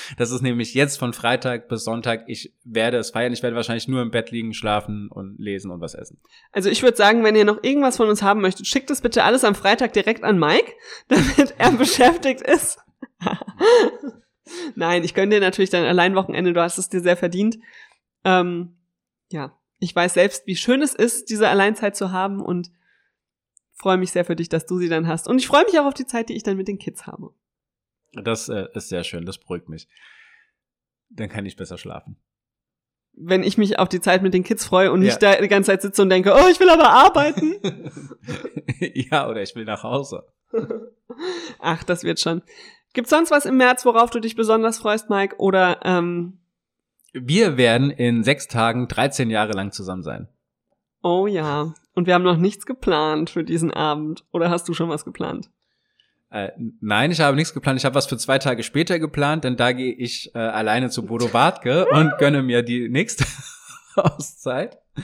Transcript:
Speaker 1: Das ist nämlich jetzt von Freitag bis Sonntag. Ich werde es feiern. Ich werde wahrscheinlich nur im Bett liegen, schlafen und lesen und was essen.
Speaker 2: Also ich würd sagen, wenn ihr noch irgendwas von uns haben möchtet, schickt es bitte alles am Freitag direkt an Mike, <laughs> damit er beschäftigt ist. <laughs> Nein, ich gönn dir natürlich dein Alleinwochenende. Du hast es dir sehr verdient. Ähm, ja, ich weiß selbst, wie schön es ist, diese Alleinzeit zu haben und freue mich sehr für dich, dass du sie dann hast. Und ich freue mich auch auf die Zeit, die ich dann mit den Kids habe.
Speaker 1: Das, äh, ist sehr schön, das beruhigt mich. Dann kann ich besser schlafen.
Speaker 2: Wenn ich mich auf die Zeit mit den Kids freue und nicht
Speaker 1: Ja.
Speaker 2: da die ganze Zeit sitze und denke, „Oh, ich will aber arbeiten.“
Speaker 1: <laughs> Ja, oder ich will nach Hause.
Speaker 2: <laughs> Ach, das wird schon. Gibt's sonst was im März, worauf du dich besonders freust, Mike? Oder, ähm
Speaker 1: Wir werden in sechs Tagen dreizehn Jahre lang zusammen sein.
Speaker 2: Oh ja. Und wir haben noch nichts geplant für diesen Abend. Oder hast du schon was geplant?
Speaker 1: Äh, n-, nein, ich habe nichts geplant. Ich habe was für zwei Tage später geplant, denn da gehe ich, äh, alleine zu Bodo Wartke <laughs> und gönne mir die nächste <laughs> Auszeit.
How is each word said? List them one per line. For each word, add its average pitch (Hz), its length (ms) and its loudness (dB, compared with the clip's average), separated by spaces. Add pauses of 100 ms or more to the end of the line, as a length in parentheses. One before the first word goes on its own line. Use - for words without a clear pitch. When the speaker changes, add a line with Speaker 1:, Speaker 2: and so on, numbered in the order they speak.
(180)
Speaker 1:
Das 120 140 -2
ist 127 100 -6
nämlich 120 320 -4
jetzt 143 240 0
von 123 140 -4
Freitag 120 560 -4
bis 113 160 -8
Sonntag. 117 440 -6
Ich - 260 -14 (100)
werde 117 340 -2
es 113 120 -4
feiern. 120 240 -4
Ich 117 100 -10
werde 120 120 -2
wahrscheinlich 117 320 -6
nur 131 140 -2
im 113 100 -6
Bett 113 200 -4
liegen, 113 220 -8
schlafen 104 560 -6
und 98 280 -14
lesen 101 340 -10
und 87 100 -12
was 82 140 -12
essen. - 260 -20 (300)
Speaker 2:
Also 196 180 -2
ich 226 140 -2
würd 240 120 6
sagen, 220 280 4
wenn 214 120 4
ihr 214 80 8
noch 208 200 2
irgendwas 269 340 2
von 220 100 4
uns 208 140 2
haben 202 180 2
möchtet, 185 280 -2
schickt - 240 -2
es 277 100 -4
bitte 233 220 0
alles 240 200 4
am 208 120 4
Freitag 226 380 0
direkt 214 300 0
an 202 160 4
Mike, 165 320 2 (180)
<laughs> - 200 -20
damit 277 480 2
er 262 140 4
beschäftigt 269 720 2
ist. - 380 0 (400)
<laughs> - 1600 -2
Nein, 170 280 0
ich - 100 -6
gönn 196 180 0
dir 208 100 4
natürlich 190 300 0
dein 175 140 0
Alleinwochenende. 180 680 2
Du 170 80 2
hast 175 160 -2
es 185 100 -6
dir 185 140 -4
sehr 175 160 2
verdient. 190 400 -2 (640)
Ähm, 180 540 0 (520)
ja, 147 280 -12 (220)
ich 175 140 -6
weiß 180 200 0
selbst, - 340 0
wie 190 80 -4
schön 254 260 0
es 302 140 -2
ist, - 340 -2
diese 214 200 2
Alleinzeit 202 480 0
zu 190 160 -4
haben 196 260 -4
und 175 320 -6 (1080)
freue 185 200 0
mich 185 160 -4
sehr 180 100 0
für 175 140 -4
dich, 170 100 -6
dass 160 180 -4
du 180 120 -4
sie 175 100 -2
dann 165 180 -2
hast. 160 220 -6
Und 254 100 2
ich 254 100 0
freue 302 180 4
mich 381 120 2
auch 285 80 2
auf 277 80 -2
die 262 120 -10
Zeit, 233 240 -6
die 226 40 -8
ich 226 100 -10
dann 196 120 -2
mit 190 140 -6
den 196 100 -8
Kids - 260 -14
habe. - 280 -18 (800)
Speaker 1:
Das, 113 340 -6
äh, 107 260 -6
ist 104 140 -12
sehr 87 160 -6
schön, 85 220 -10
das 92 120 -12
beruhigt - 300 -12
mich. 80 220 -16 (1200)
Dann 113 180 -12
kann 101 180 -10
ich 92 120 -14
besser 90 200 -14
schlafen. - 380 -18 (960)
Speaker 2:
Wenn 185 320 0
ich 196 140 0
mich 208 200 2
auf 185 120 2
die 180 100 -2
Zeit 185 240 2
mit 185 100 0
den 185 120 2
Kids - 200 -4
freue 185 280 4
und 185 80 4
nicht 196 200 2
Speaker 1:
Ja. 202 140 8
Speaker 2:
da - 60 0
die 202 80 0
ganze 202 220 4
Zeit 190 100 2
sitze 202 200 0
und 190 80 4
denke, 185 240 4
„Oh, 294 160 10
ich 359 120 4
will 370 80 8
aber 320 200 8
arbeiten.“ 302 720 6
Speaker 1:
<laughs> - 560 -10 (800)
Ja, 131 360 -2
oder 113 120 -6
ich 95 140 -10
will 113 100 -10
nach 107 180 -8
Hause. 127 400 -6 (300)
Speaker 2:
<laughs> 294 1080 -10
Ach, 165 240 -6
das 175 220 -4
wird 160 160 -4
schon. 170 220 -4 (500)
Gibt's 240 160 -6
sonst 320 200 2
was 294 160 2
im 262 120 0
März, 254 280 4
worauf 233 240 4
du 233 120 -4
dich 220 160 -6
besonders 226 420 0
freust, 220 300 -4
Mike? 196 280 0
Oder, 185 460 2
ähm 175 560 -2 (720)
Speaker 1:
Wir 147 460 0
werden 123 340 4
in 117 320 0
sechs 139 240 0
Tagen 117 400 -2
dreizehn 127 420 -2
Jahre 107 220 0
lang 98 220 -6
zusammen 92 300 -10
sein. 71 260 -12 (720)
Speaker 2:
Oh 180 260 0
ja. 156 460 -4 (200)
Und 175 140 -2
wir 180 80 4
haben 175 80 4
noch 180 120 4
nichts 185 300 0
geplant 156 640 -2
für 170 140 -6
diesen 160 280 -2
Abend. 151 600 -6
Oder 170 180 0
hast 175 180 -2
du 175 60 -4
schon 165 160 -2
was 156 160 -6
geplant? - 440 -10 (800)
Speaker 1:
Äh, 101 280 -8
n-, 113 240 -10
nein, 110 300 0
ich 160 100 0
habe 143 160 4
nichts 160 160 -2
geplant. 131 260 -2
Ich 135 60 -4
habe 131 100 0
was 139 120 0
für 123 100 -8
zwei 135 200 0
Tage 131 260 -2
später 170 360 -2
geplant, 147 460 -2
denn 127 100 -2
da 123 160 2
gehe 127 220 -4
ich, - 420 -10
äh, 117 40 -8
alleine 110 500 -2
zu 113 160 -8
Bodo 117 280 -4
Wartke 131 520 2
<laughs> - 60 2
und 151 260 4
gönne 143 260 2
mir 120 200 0
die 120 260 -4
nächste 143 340 -2 (380)
<laughs> - 340 -16
Auszeit. - 840 -4 (240)